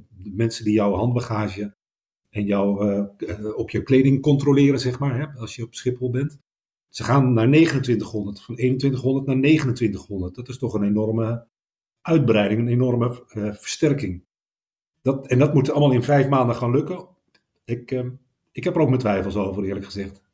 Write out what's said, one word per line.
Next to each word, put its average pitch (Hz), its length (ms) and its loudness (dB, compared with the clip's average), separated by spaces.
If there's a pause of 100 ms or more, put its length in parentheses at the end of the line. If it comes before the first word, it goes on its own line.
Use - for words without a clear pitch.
de 95 260 -16
mensen 113 300 -2
die 104 100 2
jouw 104 200 2
handbagage 110 840 -4 (540)
en 104 140 -6
jouw, 101 360 0
eh, 101 240 0 (240)
eh, 107 280 -8
op 110 140 -6
je 104 120 -2
kleding 135 400 4
controleren, 139 580 4
zeg 123 180 -4
maar, 135 200 -2
hè, - 220 -8
als 113 160 -12
je 120 60 -12
op - 120 -12
Schiphol 123 360 -4
bent. 135 280 -4 (500)
Ze - 160 -10
gaan 127 280 4
naar 117 160 4
negenentwintighonderd, 123 920 2
van 120 120 -12
eenentwintighonderd 135 720 0
naar 135 120 0
negenentwintighonderd. 110 960 0
Dat 123 140 -16
is 120 100 -14
toch 113 160 -4
een 101 100 -2
enorme 110 640 -2 (540)
uitbreiding, 110 600 2
een 120 80 0
enorme, 120 600 0
eh, 104 260 -6
versterking. 104 720 -2 (760)
Dat, 131 240 -2
en 127 120 2
dat 143 160 4
moet 139 160 2
allemaal 147 220 4
in 123 100 2
vijf 139 260 2
maanden 127 280 2
gaan 120 140 -2
lukken. 160 360 -2 (580)
Ik, 120 260 -8
eh, 127 160 -4 (460)
ik - 120 -8
heb 175 100 -2
er 170 60 2
ook 147 80 4
mijn 127 120 2
twijfels 98 360 -2
over, 98 280 -4
eerlijk 95 200 -6
gezegd. - 500 -12